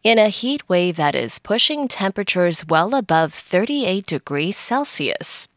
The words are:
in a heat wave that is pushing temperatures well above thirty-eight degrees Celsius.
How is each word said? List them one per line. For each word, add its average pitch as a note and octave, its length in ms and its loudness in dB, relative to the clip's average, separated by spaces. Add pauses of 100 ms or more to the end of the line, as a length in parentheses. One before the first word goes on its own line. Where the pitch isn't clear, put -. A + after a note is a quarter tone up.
in A3+ 140 6
a G#3+ 120 6
heat C4 380 -6
wave F3+ 280 0
that D3 180 0
is B2 240 -2
pushing C#4 500 0
temperatures F#3 800 0
well E3 280 2
above E3 360 2
thirty-eight G3+ 760 -2
degrees D3+ 500 -4
Celsius. - 1000 -2